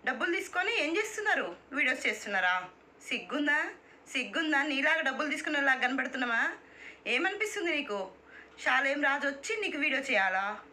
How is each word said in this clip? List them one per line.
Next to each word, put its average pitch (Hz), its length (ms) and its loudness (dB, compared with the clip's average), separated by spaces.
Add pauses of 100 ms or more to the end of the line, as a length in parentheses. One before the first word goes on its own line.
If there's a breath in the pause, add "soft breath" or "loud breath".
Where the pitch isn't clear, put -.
డబ్బులు 339 320 0
తీసుకొని 381 440 0
ఏం 311 160 0
చేస్తున్నారు? 403 600 0 (160)
వీడియోస్ 277 340 0
చేస్తున్నారా? 185 640 0 (400)
సిగ్గుందా? 294 640 0 (420 loud breath)
సిగ్గుందా? 277 500 0
నీలాగా 302 380 2
డబ్బులు 285 300 0
తీసుకునేలాగా 285 500 2
కనబడుతున్నావా? 254 720 0 (540 loud breath)
ఏమనిపిస్తుంది 381 640 0
నీకు? 202 420 -4 (520 loud breath)
షాలేం 277 380 4
రాజు 285 240 2
వచ్చి 415 340 -4
నీకు 339 180 -2
వీడియో 277 220 2
చేయాలా? 202 600 0 (120)